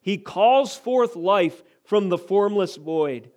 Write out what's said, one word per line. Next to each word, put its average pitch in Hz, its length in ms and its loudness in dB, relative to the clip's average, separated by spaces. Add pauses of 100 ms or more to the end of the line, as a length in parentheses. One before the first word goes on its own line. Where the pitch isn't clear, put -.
he 196 160 -4
calls 233 600 2
forth 240 360 -2
life 175 480 0 (200)
from 202 260 0
the 175 80 0
formless 196 600 -2
void. 151 600 -4